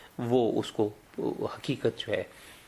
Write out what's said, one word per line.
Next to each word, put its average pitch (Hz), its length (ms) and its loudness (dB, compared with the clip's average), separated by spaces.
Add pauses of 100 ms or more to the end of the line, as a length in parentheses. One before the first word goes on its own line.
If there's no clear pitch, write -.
(200)
वो 120 300 4
उसको, 107 420 0 (260)
वो - 280 -2
हकीकत - 520 -2
जो - 140 -4
है - 400 -6 (160)